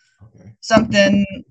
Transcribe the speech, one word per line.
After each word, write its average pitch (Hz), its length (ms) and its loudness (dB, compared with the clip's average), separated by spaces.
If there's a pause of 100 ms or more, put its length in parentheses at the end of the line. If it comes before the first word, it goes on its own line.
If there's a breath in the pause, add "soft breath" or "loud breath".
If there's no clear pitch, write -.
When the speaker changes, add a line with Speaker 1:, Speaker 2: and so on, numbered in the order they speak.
(220)
Speaker 1:
Okay. - 380 -20
Speaker 2:
Something 202 640 0 (260)